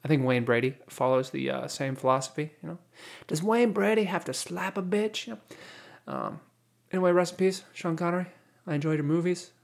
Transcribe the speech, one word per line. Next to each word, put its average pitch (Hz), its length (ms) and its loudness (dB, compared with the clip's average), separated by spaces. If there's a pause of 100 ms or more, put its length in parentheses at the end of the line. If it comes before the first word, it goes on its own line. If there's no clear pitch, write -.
I - 20 -6
think 139 160 4
Wayne 123 220 2
Brady 123 320 2 (100)
follows 131 440 0
the, - 180 -4
uh, 127 180 -4
same 135 280 -6
philosophy, 135 560 0 (100)
you 160 80 -10
know? 170 80 -12 (480)
Does 160 160 -2
Wayne 226 320 4
Brady 208 300 4
have 180 220 -2
to 131 80 -6
slap 180 440 -6
a 196 60 -2
bitch? 208 420 -2
You 233 80 -12
know? - 800 -16
Um, 62 260 -6 (520)
anyway, 185 200 4
rest 180 220 4
in - 40 -16
peace, 190 260 2 (100)
Sean 165 240 -4
Connery. 175 300 -2 (400)
I 160 80 -2
enjoyed 151 240 0
your 151 40 -2
movies. 170 480 0 (120)